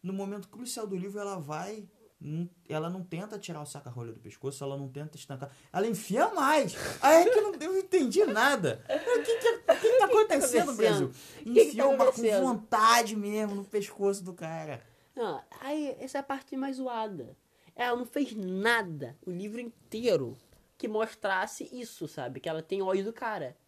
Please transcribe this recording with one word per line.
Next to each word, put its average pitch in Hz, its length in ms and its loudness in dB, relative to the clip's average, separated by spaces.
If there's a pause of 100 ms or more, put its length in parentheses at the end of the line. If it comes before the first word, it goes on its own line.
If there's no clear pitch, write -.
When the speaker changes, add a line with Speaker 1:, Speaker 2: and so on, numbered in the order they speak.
Speaker 1:
no 185 120 -8
momento 196 360 -8
crucial 233 380 -10
do 190 80 -6
livro, 196 240 -8
ela 202 200 -6
vai, 175 480 -10 (320)
não, 156 280 -6 (220)
ela 156 180 -4
não 180 160 -8
tenta 202 360 -10
tirar 160 240 -12
o - 20 -12
saca-rolha 120 480 -14
do 110 60 -20
pescoço, 135 440 -12
ela 139 140 -8
não 139 100 -10
tenta 147 300 -12
estancar. 135 340 -14 (220)
Ela 196 140 0
enfia 233 460 0
mais! 285 420 2 (260)
Aí 320 220 10
é 427 80 6
que 453 80 6
eu - 40 4
não, 403 160 -2
eu 330 140 -4
não 381 60 2
entendi 370 460 4
nada. 220 600 2
O - 20 -16
que 302 120 0
que, 453 100 -4 (100)
o - 40 -2
que 466 340 2
que - 60 -
tá - 100 6
Speaker 2:
O - 60 4
que 453 120 4
que 508 60 6
tá 427 80 8
Speaker 1:
acontecendo, 311 640 4
Speaker 2:
acontecendo? 240 80 -6
Speaker 1:
Brasil? 208 300 4
Speaker 2:
O - 40 -8
que - 320 -20
que 233 100 -6
tá - 160 10
Speaker 1:
Enfia 269 180 2
uma 277 100 4
com 269 60 4
Speaker 2:
acontecendo? 226 400 4
Speaker 1:
vontade 226 720 4
mesmo 208 400 -4
no 196 100 -6
pescoço 196 580 -2
do 180 120 -12
cara. 160 480 -10 (320)
Speaker 2:
Não, 196 260 -4 (180)
aí 285 400 -4
essa 262 200 -8
é - 20 -6
a - 20 -10
parte 269 320 -10
mais 269 220 -4
zoada. 220 580 -6 (400)
Ela 240 220 -2
não 247 80 -6
fez 262 300 -2
nada 185 880 -2
o 185 60 -8
livro 208 280 -8
inteiro 220 800 -2 (400)
que - 100 -6
mostrasse 214 840 -4
isso, 240 340 -12
sabe? - 320 -10
Que - 80 -8
ela 160 140 -4
tem 190 220 -4
ódio 190 200 0
do 220 100 -6
cara. 202 440 -8 (100)